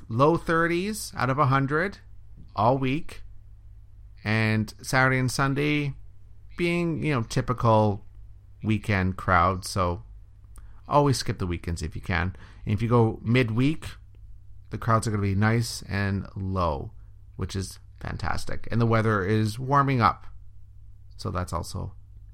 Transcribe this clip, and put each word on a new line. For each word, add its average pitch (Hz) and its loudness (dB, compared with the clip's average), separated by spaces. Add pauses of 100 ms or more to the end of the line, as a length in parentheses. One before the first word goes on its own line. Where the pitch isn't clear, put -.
low 143 4
thirties 170 -2
out 123 0
of 131 0
a 147 6
hundred 143 2 (580)
all 123 4
week, 131 -2 (1000)
and 110 2 (120)
Saturday 131 2
and 131 2
Sunday 143 0 (640)
being, 170 0
you 151 0
know, 117 0
typical 110 2 (560)
weekend 101 0
crowd, 92 4
so 90 -2 (840)
always 143 4
skip - -4
the 95 -4
weekends 85 -6
if 76 -6
you - -8
can. 90 -2 (300)
And 107 0
if 98 -2
you 117 0
go 113 4
midweek, 123 2 (840)
the 107 -8
crowds 113 2
are 110 0
gonna 101 0
be 98 2
nice 110 2
and 98 -2
low, 90 -2 (460)
which 95 -6
is 95 -6 (200)
fantastic. - -2
And 113 2
the 117 4
weather 110 4
is 110 2
warming 135 2
up, - 4 (880)
so 101 -6
that's 90 -4
also 90 -6 (400)